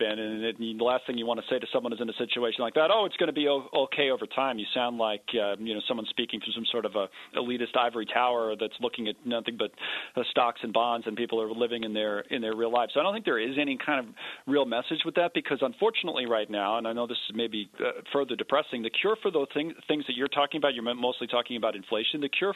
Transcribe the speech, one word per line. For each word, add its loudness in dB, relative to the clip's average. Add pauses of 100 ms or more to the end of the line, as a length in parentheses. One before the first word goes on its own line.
been. 0
And -4
it, -2
the -4 (100)
last 2
thing -4
you -4
wanna 0
say 0
to -10
someone 0
who's -6
in -4
a -6
situation -2
like -2
that, 6
"Oh, 6
it's -4
gonna 2
be 2
o-, 2 (160)
okay 2
over 0
time." 0
You -4
sound 0
like, 0 (160)
uh, 0
you -4
know, -4
someone -2
speaking -4
from -6
some -4
sort 0
of -2
a 0 (300)
elitist 0
ivory 0
tower 2
that's -2
looking -2
at -2
nothing -2
but, -2 (460)
uh, 0
stocks 2
and -4
bonds, 2
and -4
people 0
are 0
living 0
in -4
their, 0 (100)
in -2
their -2
real 2
lives. 4
So 4
I 4
don't 2
think -4
there 2
is 0
any 0
kind 0
of -6 (360)
real 4
message -2
with -4
that, 4
because 0
unfortunately 0
right 2
now, 2
and -4
I -2
know -2
this -4 (160)
may 0
be, -6 (100)
uh, -2 (100)
further 0
depressing, 0
the -2
cure 2
for 2
those 2
thing-, -2 (120)
things 2
that -2
you're 0
talking 0
about, 2
you're -6
mo-, 0
mostly -2
talking 0
about 0
inflation, -2
the 0
cure 0